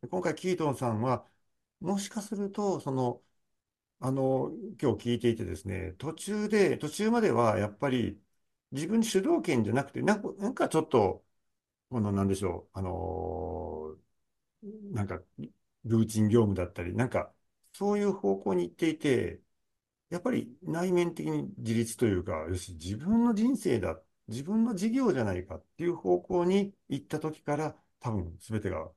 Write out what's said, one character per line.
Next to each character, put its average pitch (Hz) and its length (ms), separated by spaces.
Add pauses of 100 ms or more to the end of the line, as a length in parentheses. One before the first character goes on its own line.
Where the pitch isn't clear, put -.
で、 - 60
今 180 140
回 160 120
キ 185 180
ー 170 40
ト 160 140
ン 120 60
さ 127 120
ん 110 140
は、 123 240 (540)
も 196 180
し 196 100
か 208 140
す - 140
る 196 160
と、 196 280
そ 139 120
の、 127 300 (760)
あ 131 120
の、 131 400 (280)
今 113 160
日 120 140
聞 - 40
い 117 60
て 123 100
い 110 60
て 104 80
で 90 120
す - 120
ね、 87 300
途 160 160
中 208 340
で、 202 300
途 151 120
中 214 200
ま 233 100
で 185 120
は 113 260
や 104 100
っ - 100
ぱ 139 120
り 107 300 (520)
自 143 140
分 226 140
に 220 60
主 190 140
導 311 220
権 123 220
じ 101 60
ゃ 110 40
な 135 100
く - 80
て、 127 100
な 202 140
ん 202 60
か、 226 160
な 202 120
ん 269 40
か - 140
ち - 80
ょ 156 80
っ - 40
と、 95 360 (680)
こ 123 100
の、 104 120
な 98 120
ん 98 40
で 98 80
し 98 80
ょ 87 300
う、 - 40
あ 95 40
の 82 1120 (680)
ー、 202 300
な 202 100
ん - 20
か、 87 140 (640)
ル 113 160
ー 110 60
チ 107 140
ン 107 80
業 117 140
務 101 120
だ 90 120
っ - 60
た - 100
り、 90 120
な 120 120
ん 120 40
か、 - 220 (400)
そ 202 200
う 208 60
い 202 60
う 196 80
方 196 260
向 196 160
に 175 140
行 - 40
っ - 20
て 165 160
い 156 80
て、 110 420 (680)
や 170 80
っ - 40
ぱ 254 100
り - 300
内 175 300
面 175 220
的 156 160
に 151 280
自 117 160
立 113 220
と 120 100
い 101 80
う 87 100
か、 92 80 (160)
よ 92 80
し、 90 180
自 85 220
分 214 280
の 240 100
人 233 220
生 123 240
だ、 85 200 (280)
自 117 140
分 220 220
の 240 100
事 196 160
業 240 220
じ 131 80
ゃ 117 40
な 95 100
い 90 120
か 80 100
っ - 80 (120)
て 165 80
い 170 40
う 175 80
方 180 260
向 175 220
に 196 300 (140)
行 135 160
っ - 20
た 151 140
時 156 220
か 147 140
ら、 151 200 (240)
多 - 120
分 85 280
全 107 200
て 98 100
が 80 260